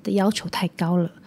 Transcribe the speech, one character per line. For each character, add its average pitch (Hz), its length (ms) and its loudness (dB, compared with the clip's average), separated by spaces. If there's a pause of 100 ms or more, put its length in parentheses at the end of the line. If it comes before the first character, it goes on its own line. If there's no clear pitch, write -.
的 - 80 -6
要 196 180 4
求 208 200 -2
太 - 200 -2
高 175 280 0
了， 170 120 2 (180)